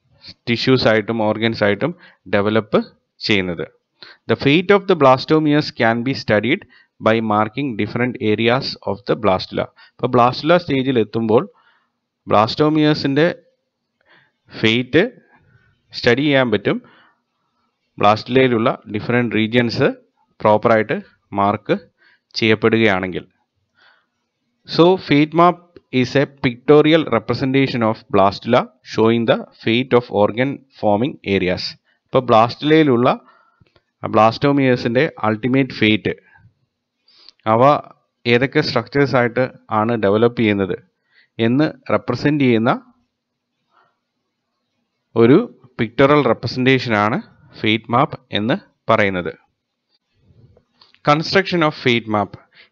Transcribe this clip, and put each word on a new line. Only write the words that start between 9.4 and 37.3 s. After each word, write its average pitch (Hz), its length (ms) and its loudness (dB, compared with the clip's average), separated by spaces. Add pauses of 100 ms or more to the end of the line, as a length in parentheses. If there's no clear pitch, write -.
അപ്പോൾ 123 260 -6
blastula 131 420 2
സ്റ്റേജിൽ 135 400 -2
എത്തുമ്പോൾ 113 440 0 (840)
ബ്ലാസ്റ്റോമിയേഴ്സിൻ്റെ 151 1000 0 (1200)
ഫേറ്റ് 123 520 0 (880)
സ്റ്റഡി 123 300 0
ചെയ്യാൻ 135 280 0
പറ്റും, 113 280 -2 (1200)
blastula-യിലുള്ള 120 680 2 (220)
ഡിഫറെന്റ് 113 440 -4
റീജിയൻസ് 113 520 0 (540)
പ്രോപ്പറായിട്ട് 110 560 2 (360)
മാർക്ക് 101 440 -2 (580)
ചെയ്യപ്പെടുകയാണെങ്കിൽ. 107 880 0 (1400)
So, - 180 2 (120)
fate 151 380 0
map 170 220 4 (360)
is 127 220 0
a 139 120 2 (100)
pictorial 151 720 2
representation 131 760 -2
of 110 140 -2 (120)
blastula 101 520 2 (240)
showing 113 420 0
the 170 120 0 (180)
fate 120 380 -2
of 120 160 2
organ 107 400 -2 (240)
forming 107 400 -2 (140)
areas. 92 360 -2 (380)
അപ്പോൾ 135 240 -2
blastula-യിലുള്ള 127 840 2 (920)
blastomeres-ിൻ്റെ 123 1000 0 (180)
അൾട്ടിമേറ്റ് 123 580 -2
ഫേറ്റ്, 107 340 0 (1300)